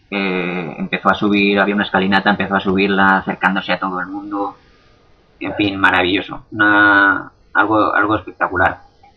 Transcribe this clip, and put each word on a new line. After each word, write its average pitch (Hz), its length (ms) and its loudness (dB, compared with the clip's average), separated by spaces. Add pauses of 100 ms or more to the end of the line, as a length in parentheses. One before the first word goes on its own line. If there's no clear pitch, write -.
(100)
eh, 90 680 -4
empezó - 320 -2
a - 40 4
subir, 101 460 2
había 101 140 0
una 101 100 0
escalinata, 95 460 0
empezó 98 260 0
a 98 40 0
subirla, 98 580 2
acercándose 95 540 -2
a 90 60 -2
todo 95 220 -6
el 92 60 -8
mundo. 101 500 -8 (840)
En 95 160 -8
fin, 98 240 -2
maravilloso. 92 760 0
Una, 104 800 4 (220)
algo, 104 400 2
algo 104 220 0
espectacular. 90 640 -4 (360)